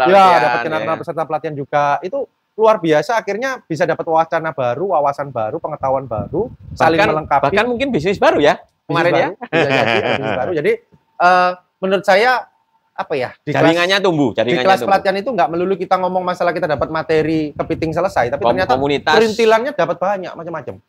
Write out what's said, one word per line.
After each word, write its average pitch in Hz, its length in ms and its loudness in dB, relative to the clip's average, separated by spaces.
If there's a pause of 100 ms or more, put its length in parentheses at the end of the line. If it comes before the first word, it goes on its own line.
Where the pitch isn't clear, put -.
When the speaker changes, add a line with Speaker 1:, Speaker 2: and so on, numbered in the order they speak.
Speaker 1:
pelatihan, 185 400 6
Speaker 2:
dapat 120 180 0
kenal 156 220 -4
Speaker 1:
ya. 160 120 -4
Speaker 2:
peserta 160 280 -6
pelatihan 151 320 -6
juga. 143 300 0 (160)
Itu 233 260 -6 (260)
luar 220 240 4
biasa, 160 380 2
akhirnya 233 480 -4
bisa 165 240 -2
dapat 156 160 -2
wacana 160 480 0
baru, 139 400 -2
wawasan 143 400 -2
baru, 117 260 -4
pengetahuan 139 480 -4
baru, 120 460 -6 (240)
saling 160 220 2
Speaker 1:
Bahkan, 208 120 2
Speaker 2:
melengkapi. 151 380 0
Speaker 1:
bahkan 202 180 0
mungkin 247 240 -2
bisnis 190 280 -2
baru 320 200 2
ya, 156 220 4
Speaker 2:
Bisnis - 260 -20
Speaker 1:
kemarin, 165 260 0
Speaker 2:
baru, 143 120 2
Speaker 1:
ya. 170 60 -4 (180)
Speaker 2:
bisa 160 160 0
jadi, 135 160 2
ada 113 220 2 (100)
bisnis 110 260 -2
Speaker 1:
<laughs> - 0 -
Speaker 2:
baru. 127 160 -4
Jadi, 160 180 0 (460)
eh, 180 340 4 (280)
menurut 190 260 -2
saya 208 260 4 (720)
apa 196 120 -8
ya, 123 240 -4
di - 120 -10
Speaker 1:
Jaringannya 165 480 4
Speaker 2:
kelas, 196 80 0
Speaker 1:
tumbuh, 151 240 2
Speaker 2:
di 95 80 -4
Speaker 1:
jaringannya 120 260 0
Speaker 2:
kelas 190 140 4
Speaker 1:
tumbuh. 226 140 -4
Speaker 2:
pelatihan 196 260 2
itu 202 140 -4
nggak 170 180 0
melulu 180 260 -2
kita 180 220 -2
ngomong 185 260 -2
masalah 175 280 -2
kita 170 160 -4
dapat 151 200 -2
materi 156 640 -2
kepiting 156 400 -6
selesai, 156 380 -2
tapi 139 100 -4
Speaker 1:
Kom-, 120 120 2
Speaker 2:
ternyata 180 220 0
Speaker 1:
komunitas. 139 380 0
Speaker 2:
perintilannya 220 640 4
dapat 170 240 -2
banyak 185 360 -4
macam-macam. 160 400 -12 (160)